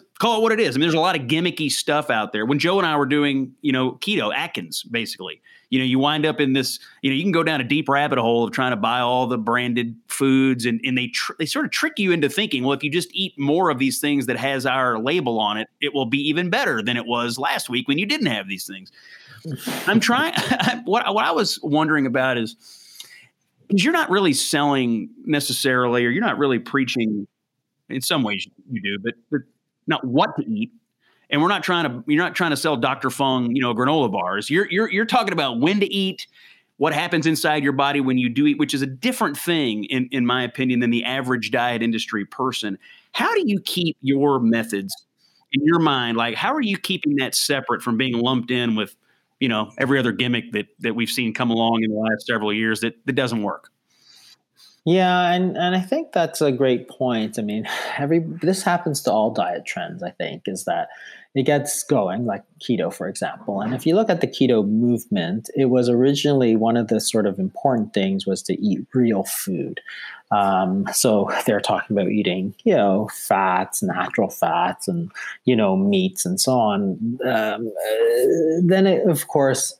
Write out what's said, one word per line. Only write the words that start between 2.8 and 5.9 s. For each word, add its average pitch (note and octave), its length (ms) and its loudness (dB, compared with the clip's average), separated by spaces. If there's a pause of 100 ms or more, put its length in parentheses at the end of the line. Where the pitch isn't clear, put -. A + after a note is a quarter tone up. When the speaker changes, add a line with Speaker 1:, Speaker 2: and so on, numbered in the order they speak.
Speaker 1:
I D#3 100 2
were C#3+ 100 2
doing, C3+ 540 0
you C#3+ 120 0
know, C3 200 0
keto, C3+ 400 -2
Atkins, G2 520 -6
basically, G2+ 580 -8 (280)
you C3 100 2
know, C3 40 0
you B2+ 140 2